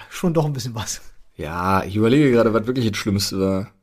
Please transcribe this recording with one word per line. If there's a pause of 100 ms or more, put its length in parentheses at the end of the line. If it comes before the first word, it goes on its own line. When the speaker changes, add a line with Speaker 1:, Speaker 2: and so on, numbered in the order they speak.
Speaker 1:
Schon
doch
ein
bisschen
was. (380)
Speaker 2:
Ja,
ich
überlege
gerade,
was
wirklich
das
Schlimmste
war. (140)